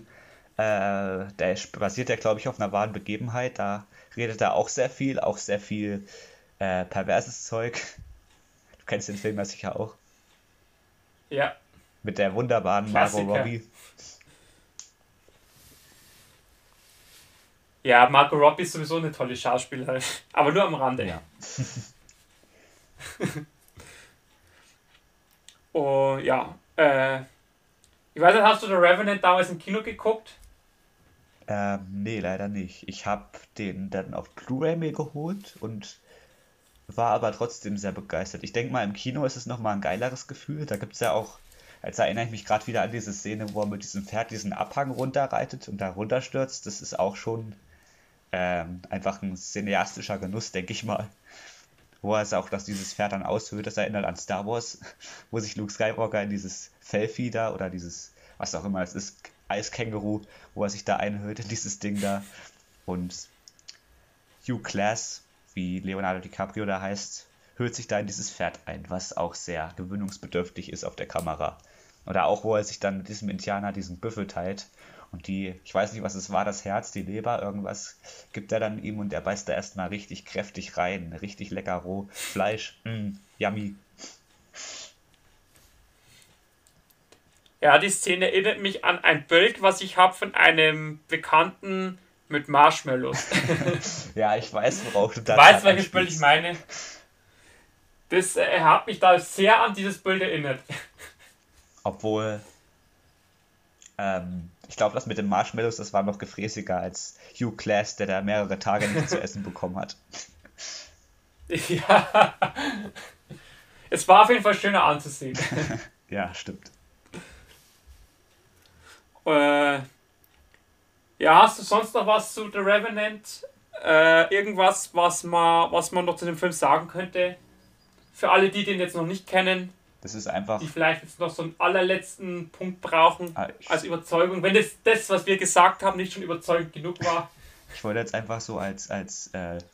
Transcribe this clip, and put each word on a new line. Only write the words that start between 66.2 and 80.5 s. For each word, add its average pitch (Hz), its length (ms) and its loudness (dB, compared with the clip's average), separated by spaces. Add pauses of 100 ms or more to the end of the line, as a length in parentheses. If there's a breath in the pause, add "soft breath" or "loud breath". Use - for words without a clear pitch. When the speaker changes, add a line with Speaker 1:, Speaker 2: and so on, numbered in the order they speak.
Speaker 1:
DiCaprio 101 440 -8
da 98 160 -4
heißt, 98 460 -10 (300)
hüllt 120 200 -4
sich 113 100 -12
da 104 140 -2
in 107 60 -6
dieses 98 240 -10
Pferd - 340 -6
ein, 80 240 -12
was - 280 -10
auch 85 180 -4
sehr 82 420 -8
gewöhnungsbedürftig 95 960 -8
ist - 120 -12
auf - 120 -10
der - 100 -10
Kamera. 78 520 -6 (480 soft breath)
Oder 92 180 0
auch, 101 180 0
wo 107 140 0
er 104 80 0
sich - 160 -12
dann 98 180 -2
mit 92 120 -12
diesem 104 180 -10
Indianer 101 440 -6
diesen 90 260 -10
Büffel 98 280 -8
teilt. 95 400 -8 (460 soft breath)
Und 85 140 -16
die, 95 360 -6
ich - 120 -18
weiß 101 180 0
nicht, 107 100 -10
was 98 120 -6
es 95 160 -10
war, 98 160 0
das 101 180 -6
Herz, 101 260 -4
die 98 120 -8
Leber, 107 400 -4
irgendwas 101 560 -10 (340 loud breath)
gibt - 180 -12
er 110 100 0
dann 110 220 -4
ihm 107 160 -8
und 101 140 -6
er 85 80 -4
beißt 101 260 -6
da 87 60 -4
erstmal 92 360 -6
richtig 101 360 -12
kräftig - 540 -10